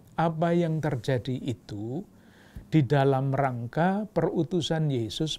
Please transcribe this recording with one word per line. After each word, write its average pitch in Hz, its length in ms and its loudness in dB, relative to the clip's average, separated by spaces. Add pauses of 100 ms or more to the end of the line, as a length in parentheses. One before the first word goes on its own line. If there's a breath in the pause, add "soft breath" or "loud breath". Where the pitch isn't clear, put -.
(180)
apa 170 400 2
yang 160 240 0
terjadi 131 560 -2
itu 117 640 -8 (720 loud breath)
di 156 80 6
dalam 135 480 4
rangka 139 800 0
perutusan 165 800 0
Yesus 131 500 -2